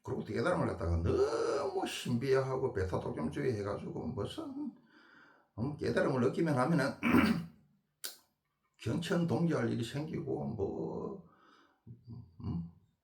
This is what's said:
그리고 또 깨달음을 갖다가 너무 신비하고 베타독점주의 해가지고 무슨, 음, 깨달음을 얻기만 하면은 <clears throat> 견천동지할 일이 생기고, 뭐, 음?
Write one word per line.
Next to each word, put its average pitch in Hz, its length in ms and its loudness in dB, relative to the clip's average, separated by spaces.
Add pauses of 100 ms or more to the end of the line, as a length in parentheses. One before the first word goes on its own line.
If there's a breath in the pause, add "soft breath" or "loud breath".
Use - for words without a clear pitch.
그리고 123 200 -4
또 107 100 -6
깨달음을 117 340 2
갖다가 87 300 0
너무 - 880 2
신비하고 131 840 2
베타독점주의 113 840 -2
해가지고 98 480 -4
무슨, 104 360 -4 (1120 loud breath)
음, 143 200 -4
깨달음을 131 480 2
얻기만 160 320 2
하면은 135 440 4
<clears throat> - 520 4 (1300)
견천동지할 160 880 0
일이 117 120 0
생기고, 139 600 -4
뭐, - 800 -4 (1160 soft breath)
음? 85 280 -4 (340)